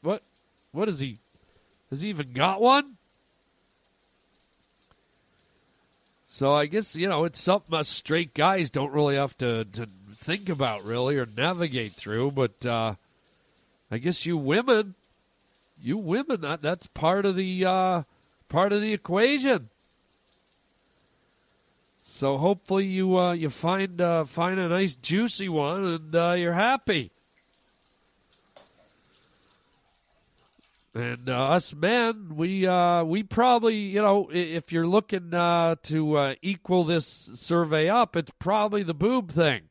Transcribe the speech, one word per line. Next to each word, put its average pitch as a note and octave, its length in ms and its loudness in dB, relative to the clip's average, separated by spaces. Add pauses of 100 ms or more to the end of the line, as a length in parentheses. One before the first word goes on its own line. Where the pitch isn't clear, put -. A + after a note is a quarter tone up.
What, F#3 180 -4 (500)
what F#3+ 160 -2
is E3+ 120 -4
he, C3 180 -6 (720)
has C#3 120 -8
he G3+ 80 -6
even D3 240 -6
got F#3 280 0
one?" C4+ 360 4 (3250)
So C3+ 260 0
I D3 140 2
guess, G3 280 -6
you F3 140 -2
know, D#3+ 160 0
it's - 160 -6
something F3+ 340 0
us D3+ 140 -2
straight - 440 -2
guys E3+ 380 2
don't C#3 200 -4
really C#3+ 240 2
have C#3 220 -2
to, A#2 280 -2
to A2 220 -10 (280)
think F#3 340 -6
about, B2 340 -2
really, B2 340 0
or B2 100 -2 (100)
navigate C#3 540 -2
through, A2+ 400 -4
but, C3 340 -2
uh, A2+ 300 -2 (960)
I G#2+ 80 -6
guess E3 260 -4
you E3+ 120 -2
women, G3+ 580 2 (840)
you C3 160 -4
women, A3 460 -2
that, D3+ 200 -4
that's E3 260 -4
part F#3+ 400 0
of F#3+ 80 0
the, F#3 300 -2
uh, F#3 380 2 (460)
part F#3+ 240 2
of G#3 80 2
the G#3+ 120 -2
equation. A3+ 760 2 (2250)
So C3+ 360 -4
hopefully F#3+ 480 0
you, F#3 280 0
uh, F3+ 180 2
you D#3+ 180 -4
find, F3+ 500 -2
uh, E3+ 220 2
find F3+ 360 -2
a F3+ 100 -2
nice F3+ 260 0
juicy G3 540 -2
one D#3+ 360 -2
and, D#3+ 300 -4
uh, E3+ 160 4
you're F3 220 0
happy. F#3+ 580 0 (3750)
And, A#2+ 320 -6
uh, C3 220 0
us F3 240 0
men, G#3 600 -2
we, F#3 320 0
uh, F3 360 4
we F3 200 0
probably, A#3 540 4
you G3+ 240 -2
know, G3+ 300 4
i-, D#3 40 -4
if E3+ 360 -4
you're E3 140 2
looking, F3+ 480 0
uh, E3+ 500 2
to, D#3 340 0
uh, C#3 260 2
equal F3+ 400 0
this E3 240 0
survey D#3+ 840 0
up, A3+ 260 2
it's E3 220 -4
probably G#3 460 0
the E3 100 -4
boob G3 380 0
thing. C#3 400 2